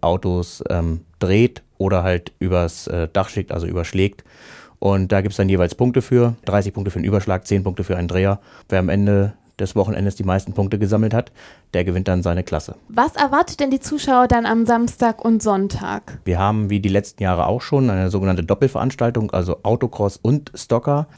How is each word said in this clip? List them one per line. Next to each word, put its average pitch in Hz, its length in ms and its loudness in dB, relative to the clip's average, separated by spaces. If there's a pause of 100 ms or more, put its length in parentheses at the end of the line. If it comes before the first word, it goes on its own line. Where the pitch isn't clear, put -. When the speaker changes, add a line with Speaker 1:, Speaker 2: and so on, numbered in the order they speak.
Speaker 1:
Autos, 90 640 -2
ähm, 82 380 -2 (120)
dreht 101 440 2 (160)
oder 95 240 0
halt 90 380 -2
übers, 87 480 0
äh, 82 220 -2
Dach 95 200 0
schickt, - 220 -6
also 85 140 -4
überschlägt. 90 560 -2 (560)
Und 98 340 2
da 98 80 4
gibt's 98 160 -4
dann 98 120 2
jeweils 90 280 2
Punkte 123 260 2
für, 120 320 2 (100)
dreißig 98 300 0
Punkte 98 160 -4
für 92 80 -6
einen - 60 -2
Überschlag, 98 420 0
zehn 98 160 2
Punkte 95 220 -4
für 92 120 -2
einen 87 120 -4
Dreher. 98 320 2 (280)
Wer 95 120 2
am 90 80 0
Ende 101 460 2 (260)
des 98 160 -4
Wochenendes 98 400 0
die 98 80 -6
meisten 95 300 -2
Punkte 104 220 0
gesammelt 107 380 0
hat, 120 160 -2 (420)
der 87 120 0
gewinnt 92 240 -2
dann 90 160 0
seine 87 180 0
Klasse. - 320 -6 (140)
Speaker 2:
Was 240 260 0
erwartet 294 460 0
denn 277 100 0
die 269 80 0
Zuschauer 262 480 2
dann 240 180 2
am 226 220 2
Samstag 233 580 0
und 226 160 4
Sonntag? - 840 -2
Speaker 1:
Wir 87 160 0
haben 104 280 0
wie 101 120 0
die 98 80 -2
letzten 101 340 -2
Jahre 90 240 2
auch 113 160 -2
schon 135 280 0
eine 92 200 0
sogenannte 95 320 0
Doppelveranstaltung, 117 880 0
also 90 320 -2
Autocross 110 540 -2
und 143 400 0
Stocker. 143 500 0 (120)